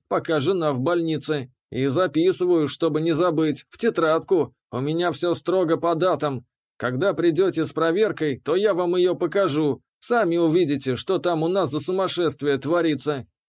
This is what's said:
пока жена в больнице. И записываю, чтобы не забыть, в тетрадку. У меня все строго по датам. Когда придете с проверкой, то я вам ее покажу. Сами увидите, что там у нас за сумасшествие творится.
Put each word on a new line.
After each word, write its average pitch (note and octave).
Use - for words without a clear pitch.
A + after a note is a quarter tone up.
пока D#3+
жена D#3+
в B2+
больнице. D#3
И C3
записываю, F3
чтобы D#3
не E3
забыть, D#3
в -
тетрадку. D#3+
У A#2
меня D#3+
все F3
строго E3
по E3
датам. D3+
Когда C3
придете E3
с C#3+
проверкой, E3
то D3+
я G3+
вам F3
ее F3+
покажу. D#3
Сами G3
увидите, D3+
что F#3
там E3
у D#3+
нас F3
за D3+
сумасшествие E3
творится. D3